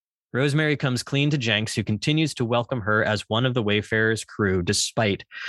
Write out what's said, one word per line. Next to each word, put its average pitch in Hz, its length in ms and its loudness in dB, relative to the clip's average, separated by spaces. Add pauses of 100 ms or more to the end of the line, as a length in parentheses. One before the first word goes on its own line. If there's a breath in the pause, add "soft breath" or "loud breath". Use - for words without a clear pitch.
(340)
Rosemary 147 420 2
comes 127 260 -2
clean 139 280 0
to 151 80 0
Jenks, 113 380 0
who 107 80 -2
continues 151 500 0
to 127 100 -4
welcome 120 380 -2
her 107 240 2
as 104 240 -2
one 113 160 0
of 123 80 0
the 120 100 0
Wayfarer's 110 600 0
crew, 95 360 0
despite 101 640 0 (260 loud breath)